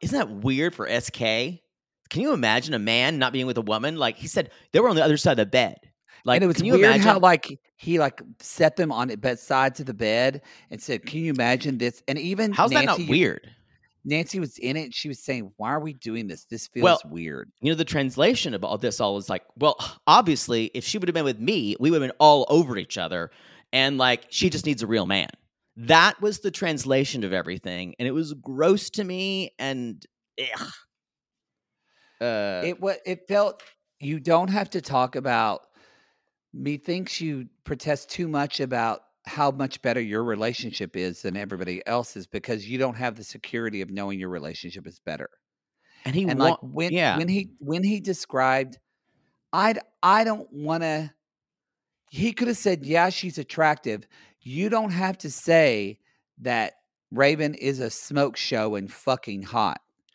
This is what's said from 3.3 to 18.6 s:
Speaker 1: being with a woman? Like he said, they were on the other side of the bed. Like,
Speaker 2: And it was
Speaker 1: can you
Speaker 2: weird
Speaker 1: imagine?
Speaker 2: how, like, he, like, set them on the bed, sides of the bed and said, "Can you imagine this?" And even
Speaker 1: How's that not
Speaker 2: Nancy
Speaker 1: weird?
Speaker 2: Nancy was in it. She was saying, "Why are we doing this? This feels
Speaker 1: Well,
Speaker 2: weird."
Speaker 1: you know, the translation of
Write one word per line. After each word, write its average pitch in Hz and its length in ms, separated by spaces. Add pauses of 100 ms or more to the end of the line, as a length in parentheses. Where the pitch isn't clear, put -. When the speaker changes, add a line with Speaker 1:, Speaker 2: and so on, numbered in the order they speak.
Speaker 1:
being 131 140
with 123 120
a 117 40
woman? 110 340
Like 127 200
he 147 120
said, 170 220 (220)
they 165 80
were 240 80
on 196 80
the 160 80
other 156 120
side 156 160
of 127 60
the 110 80
bed. 117 300 (480)
Like, 123 120
Speaker 2:
And 185 80
it - 20
was 170 100
Speaker 1:
can 165 100
you 240 80
Speaker 2:
weird 196 120
Speaker 1:
imagine? 220 160
Speaker 2:
how, 208 160
like, 175 420 (160)
he, 165 220
like, 143 240 (180)
set - 360
them 165 140
on 123 180
the 110 80
bed, 120 220
sides 131 420
of 139 60
the 131 80
bed 120 460 (300)
and - 100
said, 123 240
"Can 156 160
you 165 120
imagine 127 460
this?" 120 300
And 139 100
even 196 340
Speaker 1:
How's 208 180
that 294 140
not 196 120
Speaker 2:
Nancy 170 140
Speaker 1:
weird? 151 400 (560)
Speaker 2:
Nancy 156 340
was 151 180
in 127 180
it. 131 180
She - 140
was 135 140
saying, 113 340
"Why 110 140
are 151 100
we 156 140
doing 117 320
this? 82 200
This 113 200
feels - 160
Speaker 1:
Well, 175 220
Speaker 2:
weird." 78 460 (100)
Speaker 1:
you 135 100
know, 165 60
the 160 80
translation 143 680
of 95 100